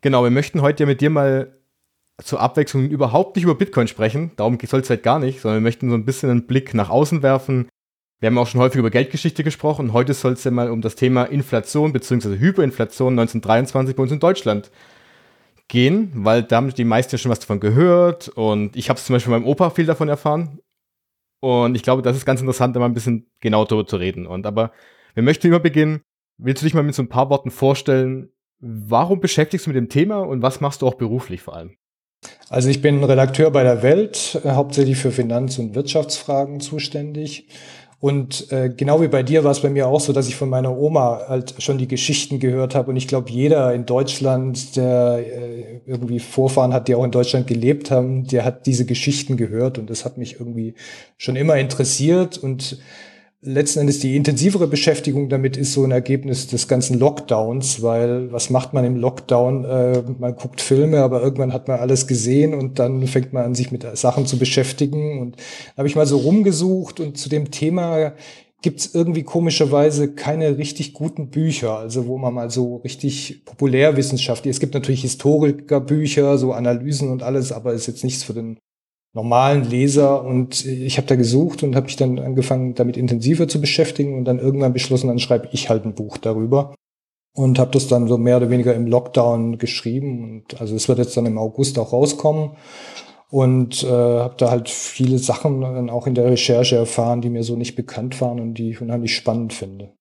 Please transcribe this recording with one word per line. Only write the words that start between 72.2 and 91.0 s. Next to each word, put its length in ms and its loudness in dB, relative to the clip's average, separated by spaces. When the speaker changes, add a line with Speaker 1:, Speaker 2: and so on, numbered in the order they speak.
Speaker 2:
mal 160 -6
so 280 -2
richtig 680 -8
Populärwissenschaft, 1000 2
es 120 -2
gibt 140 -2
natürlich 300 -2
Historikerbücher, 1400 2
so 160 0
Analysen 560 -2
und 120 -4
alles, 300 -2
aber 220 -4
ist 140 -6
jetzt 160 -8
nichts 200 -4
für 80 -10
den 260 -8
normalen 460 4
Leser. 600 2
Und 420 -2
ich 300 -4
habe 100 -2
da 80 4
gesucht 480 2
und 140 0
habe 80 2
mich 100 -10
dann 240 0
angefangen, 560 -2
damit 220 0
intensiver 500 0
zu 140 -2
beschäftigen 580 0
und 60 -4
dann 160 0
irgendwann 320 2
beschlossen, 340 0
dann 140 0
schreibe 320 0
ich 180 -4
halt 140 0
ein 100 -6
Buch 240 -10
darüber. 560 0
Und 280 2
habe 100 2
das 160 0
dann 220 2
so 100 2
mehr 200 4
oder 120 2
weniger 240 2
im 140 -2
Lockdown 720 0
geschrieben. 640 -6
Und 360 -16
also 140 -6
es 140 -2
wird 100 4
jetzt 180 -2